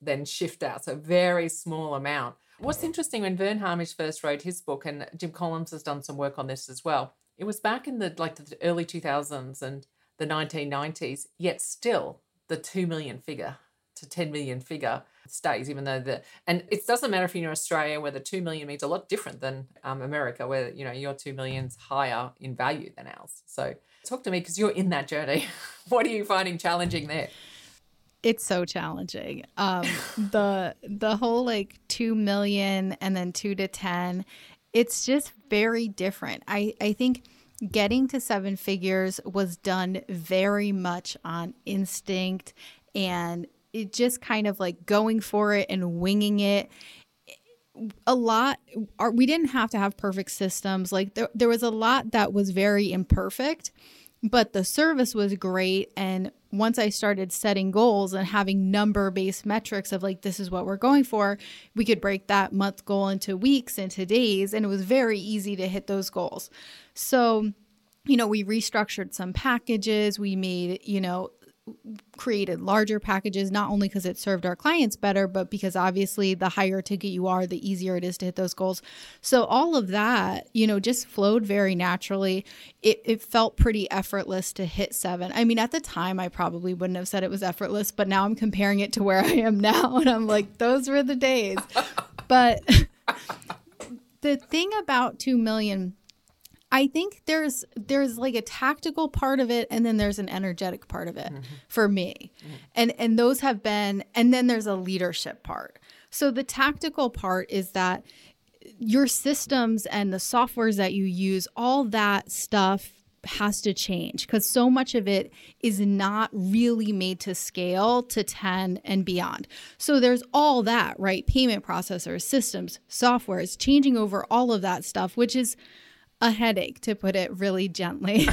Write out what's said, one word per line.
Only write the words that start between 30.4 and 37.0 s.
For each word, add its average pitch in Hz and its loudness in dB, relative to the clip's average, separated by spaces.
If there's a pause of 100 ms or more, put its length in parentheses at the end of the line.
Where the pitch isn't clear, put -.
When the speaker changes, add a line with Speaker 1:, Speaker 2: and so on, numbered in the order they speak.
Speaker 2:
the 208 -2
whole, 233 0
like, 214 -4
two 226 -2
million 202 0
and 190 -2
then 180 -4
two 202 -4
to 190 -2
ten, 180 -4 (480)
it's 233 2
just 277 0 (160)
very 226 0
different. - -6
I, 208 -2
I 208 0
think 254 0 (480)